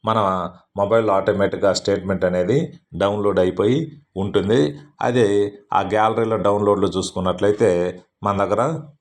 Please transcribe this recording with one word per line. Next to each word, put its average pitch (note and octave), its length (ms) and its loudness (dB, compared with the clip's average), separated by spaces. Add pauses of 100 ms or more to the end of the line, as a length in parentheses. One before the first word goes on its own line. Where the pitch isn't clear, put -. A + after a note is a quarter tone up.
మన A2 140 0 (560)
మొబైల్లో G#2+ 380 2
ఆటోమేటిక్‌గా F#2+ 600 0
స్టేట్మెంట్ F#2+ 520 -2
అనేది F2+ 320 0 (380)
డౌన్లోడ్ G2+ 440 0
అయిపోయి C3+ 400 2 (360)
ఉంటుంది. F#2+ 440 0 (420)
అదే A#2+ 240 2 (480)
ఆ F#2+ 80 2
గ్యాలరీలో A2 560 0
డౌన్లోడ్లో G2+ 500 2
చూసుకున్నట్లయితే F#2 800 0 (540)
మన G2+ 160 -2
దగ్గర G2+ 220 0 (400)